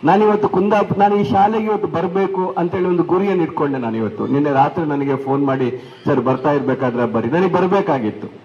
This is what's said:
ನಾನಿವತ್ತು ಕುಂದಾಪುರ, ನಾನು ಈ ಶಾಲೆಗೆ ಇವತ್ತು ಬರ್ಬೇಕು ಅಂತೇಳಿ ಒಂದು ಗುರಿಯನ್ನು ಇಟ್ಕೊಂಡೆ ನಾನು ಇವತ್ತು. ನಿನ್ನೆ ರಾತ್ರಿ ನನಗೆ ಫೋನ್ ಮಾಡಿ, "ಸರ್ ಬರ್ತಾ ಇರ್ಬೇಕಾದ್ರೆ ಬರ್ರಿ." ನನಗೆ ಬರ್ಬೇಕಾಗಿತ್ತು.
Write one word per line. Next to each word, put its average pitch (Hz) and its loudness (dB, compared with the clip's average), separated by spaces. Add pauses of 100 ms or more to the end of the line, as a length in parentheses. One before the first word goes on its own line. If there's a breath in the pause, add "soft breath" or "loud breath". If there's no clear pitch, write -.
ನಾನಿವತ್ತು 202 4
ಕುಂದಾಪುರ, 196 2
ನಾನು 202 4
ಈ 196 0
ಶಾಲೆಗೆ 214 2
ಇವತ್ತು 208 -2
ಬರ್ಬೇಕು 185 -2
ಅಂತೇಳಿ 175 -2
ಒಂದು 175 2
ಗುರಿಯನ್ನು 185 2
ಇಟ್ಕೊಂಡೆ 143 -2
ನಾನು 113 -4
ಇವತ್ತು. 110 -4
ನಿನ್ನೆ 143 0
ರಾತ್ರಿ 143 0
ನನಗೆ 143 -2
ಫೋನ್ 135 -2
ಮಾಡಿ, 131 -2 (100)
"ಸರ್ 135 2
ಬರ್ತಾ 127 0
ಇರ್ಬೇಕಾದ್ರೆ 123 0
ಬರ್ರಿ." 113 -2
ನನಗೆ 175 2
ಬರ್ಬೇಕಾಗಿತ್ತು. 170 0 (180)